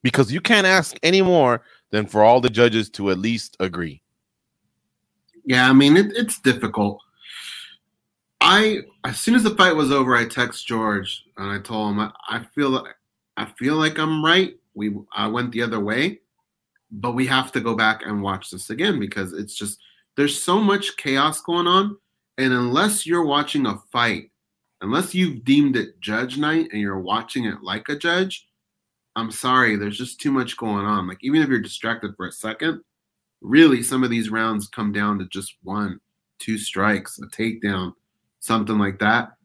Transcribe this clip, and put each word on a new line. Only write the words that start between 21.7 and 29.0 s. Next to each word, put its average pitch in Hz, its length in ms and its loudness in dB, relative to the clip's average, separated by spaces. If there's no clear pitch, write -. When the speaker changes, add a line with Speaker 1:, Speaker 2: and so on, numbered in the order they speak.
Speaker 2:
And 131 140 2
unless 127 540 0
you're 170 200 0
watching 143 400 0
a 101 120 -4
fight, 117 400 -2
unless 143 340 -2
you've 156 300 0
deemed 135 320 4
it - 240 -6
judge 123 360 -4
night 156 360 0
and 107 80 -4
you're 98 180 -4
watching 110 460 -4
it - 160 -6
like 95 260 -8
a 147 80 -4
judge, 175 540 -4